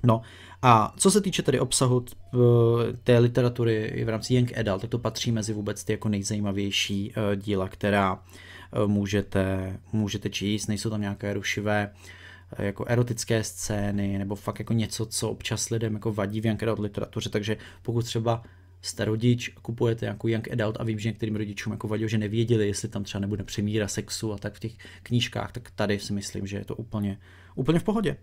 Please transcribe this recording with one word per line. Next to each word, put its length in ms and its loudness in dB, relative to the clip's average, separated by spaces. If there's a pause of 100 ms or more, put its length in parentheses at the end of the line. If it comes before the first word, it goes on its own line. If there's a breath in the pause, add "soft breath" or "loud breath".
No 180 6 (400 loud breath)
a 340 8
co 140 6
se 100 6
týče 220 -2
tedy 180 2
obsahu 400 2
t-, 120 -12 (220)
eh, 680 6
té 140 8
literatury 680 4
i 200 -4
v 40 -2
rámci 260 0
young 240 2
adult, 220 0
tak 100 -6
to 80 0
patří 340 -2
mezi 200 -2
vůbec 320 -4
ty 80 -2
jako 160 -2
nejzajímavější, 1040 -2
eh, 240 0
díla, 320 0
která, 540 2 (500 loud breath)
eh, 140 2
můžete, 920 0 (140)
můžete 380 -2
číst. 360 -2
Nejsou 240 -2
tam 100 -4
nějaké 320 -4
rušivé, 580 -2 (680 loud breath)
eh, 100 -4
jako 220 -4
erotické 560 0
scény 760 -2
nebo 160 -2
fakt 240 -6
jako 140 -4
něco, 340 0
co 240 -4
občas 400 -4
lidem 240 0
jako 180 -2
vadí 280 -2
v 60 0
young 160 0
adult 160 0
literatuře, 520 -4
takže 260 0 (260 loud breath)
pokud 220 0
třeba 380 -2 (400 loud breath)
jste 220 -4
rodič, 440 2
kupujete 560 -2
nějakou 240 -2
young 240 -2
adult 280 0
a 40 -2
vím, 140 -2
že 100 -2
některým 280 -2
rodičům 360 -4
jako 160 -6
vadilo, 200 -2
že 100 0
nevěděli, 480 2
jestli 220 -2
tam 160 -6
třeba 160 -6
nebude 240 -2
přemíra 440 0
sexu 440 -6
a 60 -6
tak 160 -8
v 60 -18
těch 120 -6 (300 loud breath)
knížkách, 500 0
tak 180 -12
tady 280 0
si 140 -6
myslím, 340 -4
že 100 -6
je 80 -6
to 120 -6
úplně, 420 -4 (360 loud breath)
úplně 240 2
v 60 0
pohodě. 380 0